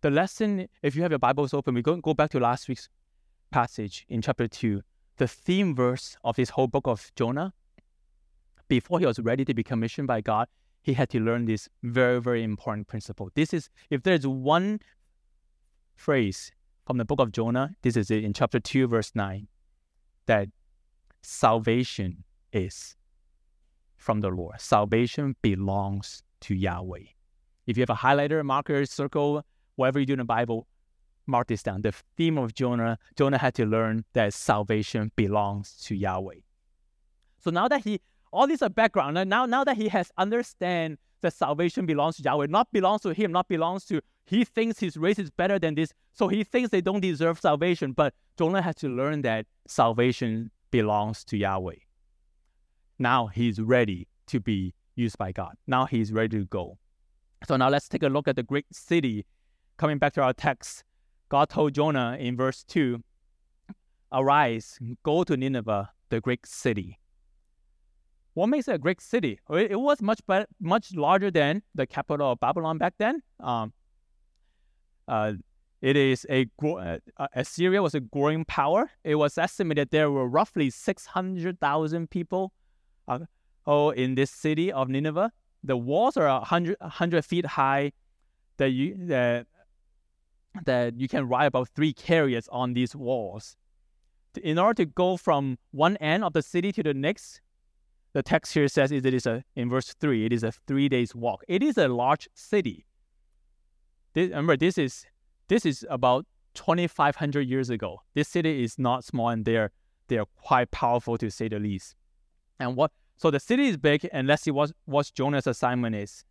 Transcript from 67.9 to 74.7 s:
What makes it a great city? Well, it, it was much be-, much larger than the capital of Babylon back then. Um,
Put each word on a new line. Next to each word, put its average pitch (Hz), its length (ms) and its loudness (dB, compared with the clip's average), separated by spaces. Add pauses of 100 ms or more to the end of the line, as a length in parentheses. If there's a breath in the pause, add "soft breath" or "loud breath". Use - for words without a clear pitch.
What 175 120 0
makes 269 220 0
it 220 80 0
a - 20 -4
great 160 220 -2
city? 160 480 -2
Well, 151 100 0
it, 202 140 0
it 202 80 -2
was 285 200 2
much 214 280 0
be-, 202 180 2 (140)
much 190 340 -2
larger 185 360 2
than 160 320 2 (120)
the 135 120 -2
capital 143 460 -2
of 120 80 -4
Babylon 160 380 -2
back 175 200 -2
then. 254 240 -2 (180)
Um, 113 320 -4 (1400)